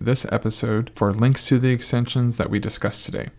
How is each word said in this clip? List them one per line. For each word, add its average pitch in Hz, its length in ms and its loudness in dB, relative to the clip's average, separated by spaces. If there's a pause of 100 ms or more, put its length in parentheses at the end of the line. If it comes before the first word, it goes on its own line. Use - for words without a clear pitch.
this 127 280 0
episode 110 640 -2
for 101 200 2
links 123 320 2
to 131 120 4
the 127 140 4
extensions 120 640 0
that - 140 0
we 104 100 0
discussed - 460 -4
today. - 340 -6